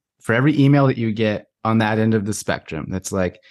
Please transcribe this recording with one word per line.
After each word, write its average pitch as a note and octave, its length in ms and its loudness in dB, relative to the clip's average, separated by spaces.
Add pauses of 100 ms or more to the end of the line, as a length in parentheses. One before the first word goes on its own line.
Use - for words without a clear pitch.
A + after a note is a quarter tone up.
(200)
for A2+ 140 -2
every C#3 240 2
email C#3 280 4
that C3 120 0
you A2+ 140 -2
get G#2+ 340 -2 (180)
on A2+ 140 0
that A2 200 0
end A2 160 2
of G#2 120 0
the G#2+ 80 -4
spectrum, - 560 -8
that's F#2 220 -8
like, F#2 280 -4 (100)